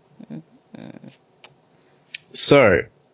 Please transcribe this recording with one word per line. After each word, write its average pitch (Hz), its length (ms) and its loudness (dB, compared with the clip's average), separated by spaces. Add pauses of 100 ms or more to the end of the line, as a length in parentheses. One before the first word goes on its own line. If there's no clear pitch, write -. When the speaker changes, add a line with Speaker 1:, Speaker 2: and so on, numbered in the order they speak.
(320)
Speaker 1:
Mm-hmm. - 760 -20 (1200)
Speaker 2:
So, 113 500 2 (320)